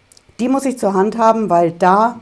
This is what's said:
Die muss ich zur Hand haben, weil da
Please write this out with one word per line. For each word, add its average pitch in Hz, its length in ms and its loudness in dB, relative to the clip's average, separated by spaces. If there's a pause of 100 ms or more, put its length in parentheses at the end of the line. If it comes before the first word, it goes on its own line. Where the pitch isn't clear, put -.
(400)
Die 247 100 -2
muss 277 160 -2
ich 254 140 -4
zur 196 160 -2
Hand 208 240 0
haben, 220 320 2
weil 170 200 2
da 196 500 2